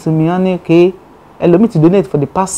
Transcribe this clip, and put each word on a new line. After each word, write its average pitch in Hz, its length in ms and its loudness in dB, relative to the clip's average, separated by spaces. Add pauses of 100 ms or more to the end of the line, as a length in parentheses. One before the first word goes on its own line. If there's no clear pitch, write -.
to 160 80 -4
me, 160 180 0
wọ́n 180 120 -4
ní, 185 140 -2
Okay, 175 380 0 (460)
ẹlòmíì 175 280 2
ti 175 120 -4
donate 175 280 2
for 147 120 -4
the 139 80 -2
past 185 300 -6